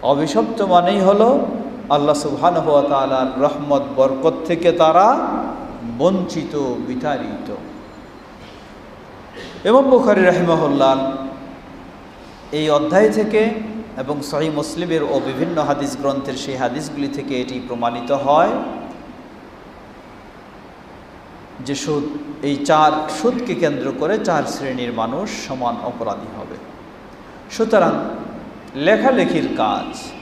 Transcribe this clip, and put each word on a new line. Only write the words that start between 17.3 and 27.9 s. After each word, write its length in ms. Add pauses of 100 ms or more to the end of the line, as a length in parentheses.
এটি 260
প্রমাণিত 440
হয় 380 (3250)
যে 100
সুদ, 280 (420)
এই 100
চার, 360 (300)
সুদকে 340
কেন্দ্র 440
করে 260
চার 220
শ্রেণীর 460
মানুষ 540
সমান 360
অপরাধী 560
হবে। 160 (960)
সুতরাং 400 (840)